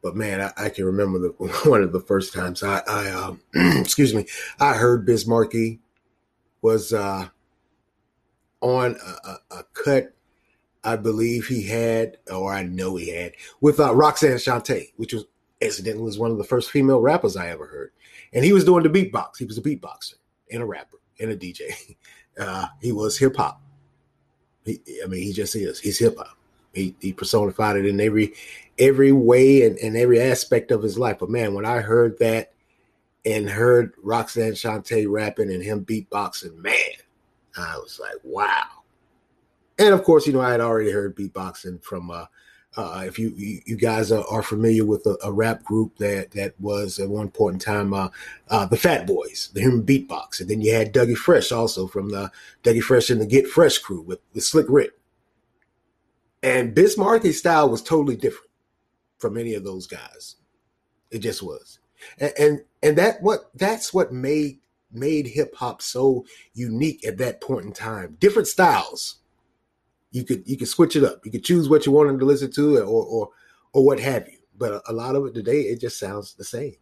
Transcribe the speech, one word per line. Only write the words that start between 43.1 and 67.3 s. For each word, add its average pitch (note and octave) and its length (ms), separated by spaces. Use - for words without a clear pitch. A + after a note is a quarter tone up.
you, A2+ 180
you, G2+ 300
you A2+ 100
guys A2+ 360
are, G#2+ 160
are G#2+ 160
familiar A2 420
with G#2 220
a, G2+ 160
a G2+ 80
rap A2 320
group A2 340
that, G2+ 340
that G2 280
was G2+ 400
at G2 100
one G#2 220
point F#2+ 240
in F#2 40
time, G#2 320
uh, F#2+ 180
uh, G#2 180
the A2 100
Fat B2+ 300
Boys, - 460
the F#2+ 80
human A#2+ 220
beatbox. C3+ 580
And F#2 80
then G#2+ 120
you A2 140
had A2 180
Dougie A#2+ 240
Fresh - 340
also A2+ 360
from G2 220
the G2 220
Dougie A#2 200
Fresh B2 260
and A#2 100
the A2 60
Get B2+ 220
Fresh E3+ 320
crew F2+ 220
with, F2 180
with G#2+ 80
Slick D3+ 260
Rick. C#3 220
And B2 320
Biz G3+ 240
Markie's G#3 400
style D#3 280
was A2+ 140
totally C#3+ 340
different - 360
from G#2+ 200
any A#2 180
of G2 80
those F#2+ 240
guys. - 480
It A2+ 100
just G2+ 220
was. D#2 380
And, D#3+ 180
and, D3 240
and D3+ 160
that G#3 240
what, - 320
that's A3 360
what F3+ 220
made, C#3 460
made C#3+ 340
hip B2+ 300
hop A#2+ 260
so B2+ 440
unique A#2+ 540
at G2+ 100
that A#2 240